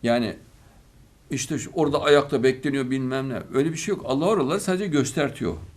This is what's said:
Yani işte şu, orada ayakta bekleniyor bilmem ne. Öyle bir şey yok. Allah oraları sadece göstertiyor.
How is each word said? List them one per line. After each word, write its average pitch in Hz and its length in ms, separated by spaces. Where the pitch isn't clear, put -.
Yani 117 340
işte 139 300
şu, - 140
orada 147 280
ayakta 143 420
bekleniyor 131 460
bilmem 135 400
ne. 135 120
Öyle 147 180
bir 160 60
şey 196 180
yok. - 120
Allah 139 180
oraları 185 340
sadece 190 280
göstertiyor. 135 680